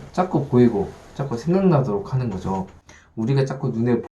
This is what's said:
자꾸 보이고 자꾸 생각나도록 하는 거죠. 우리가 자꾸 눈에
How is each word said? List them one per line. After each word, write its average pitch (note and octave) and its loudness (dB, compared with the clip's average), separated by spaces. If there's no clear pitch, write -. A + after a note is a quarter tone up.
자꾸 F3+ -2
보이고 A2+ 4
자꾸 C3+ -6
생각나도록 D3 2
하는 B2 -2
거죠. F#2 -6
우리가 C3+ 0
자꾸 - -6
눈에 A2+ 0